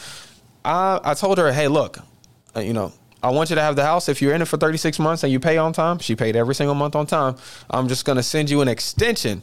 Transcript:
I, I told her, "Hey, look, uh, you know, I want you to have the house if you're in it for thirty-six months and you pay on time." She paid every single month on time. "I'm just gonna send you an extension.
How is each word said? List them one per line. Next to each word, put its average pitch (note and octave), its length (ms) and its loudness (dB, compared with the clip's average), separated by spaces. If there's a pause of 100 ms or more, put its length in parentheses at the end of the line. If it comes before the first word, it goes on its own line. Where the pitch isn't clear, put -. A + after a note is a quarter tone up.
(640)
I, F#3 400 0
I - 120 0
told F#3+ 240 0
her, D3+ 120 4
"Hey, D3 160 2
look, C#3+ 300 0 (580)
uh, A#2+ 40 -6
you G#2+ 140 -2
know, G2+ 200 -2 (300)
I B2+ 80 2
want D#3+ 180 0
you E3+ 60 0
to D#3 80 2
have D3+ 120 2
the C#3 100 2
house E3+ 220 0
if C#3+ 140 -2
you're C#3+ 140 2
in E3+ 80 0
it D#3 40 -4
for D#3 100 -4
thirty-six D#3 420 0
months D#3+ 240 0
and C#3 80 2
you C3 80 2
pay D#3+ 180 2
on D#3+ 160 2
time." E3+ 240 0
She A2+ 180 -4
paid A2 200 0
every A#2 180 2
single C#3+ 220 0
month D3 200 -2
on D3+ 120 0
time. C3+ 280 0 (360)
"I'm B2+ 160 0
just B2+ 180 -2
gonna C3 160 2
send D3 300 0
you C#3+ 100 2
an C3+ 60 4
extension. A#2+ 760 -2